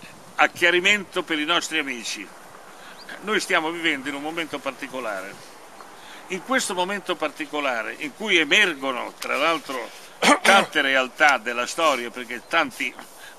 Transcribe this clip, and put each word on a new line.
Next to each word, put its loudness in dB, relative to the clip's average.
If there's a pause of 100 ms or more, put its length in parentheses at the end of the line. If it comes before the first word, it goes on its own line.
(360)
a 6
chiarimento 2
per -2
i -2
nostri 0
amici. -6 (960)
Noi 0
stiamo 0
vivendo -2
in -4
un -8
momento -6
particolare. -8 (920)
In -6
questo 0
momento -2
particolare, -4
in -8
cui 0
emergono, 2
tra -2
l'altro, -2 (300)
<coughs> 4
tante 6
realtà 4
della -2
storia, 0
perché -10
tanti 0 (440)